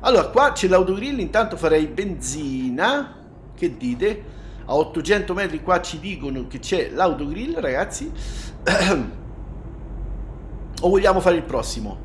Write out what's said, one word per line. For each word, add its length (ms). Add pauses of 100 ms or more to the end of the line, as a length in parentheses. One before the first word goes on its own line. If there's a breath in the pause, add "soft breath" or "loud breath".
Allora, 260
qua 240
c'è 160
l'autogrill, 520
intanto 360
farei 320
benzina. 1300 (400)
Che 220
dite? 460 (420 loud breath)
A 100
ottocento 580
metri 280
qua 180
ci 180
dicono 500
che 120
c'è 300
l'autogrill, 720
ragazzi. 500 (520 loud breath)
<clears throat> 640 (1600)
O 80
vogliamo 320
fare 160
il 60
prossimo? 600